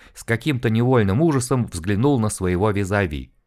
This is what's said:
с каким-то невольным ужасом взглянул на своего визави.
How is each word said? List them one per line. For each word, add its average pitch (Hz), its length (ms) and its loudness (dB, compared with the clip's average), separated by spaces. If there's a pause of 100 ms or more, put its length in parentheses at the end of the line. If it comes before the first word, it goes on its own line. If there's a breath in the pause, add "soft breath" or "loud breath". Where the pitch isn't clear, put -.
(140)
с - 100 -20
каким-то 123 460 -2
невольным 117 520 2
ужасом 135 440 2
взглянул 104 540 0
на 107 100 0
своего 92 420 0
визави. 95 640 -2 (140)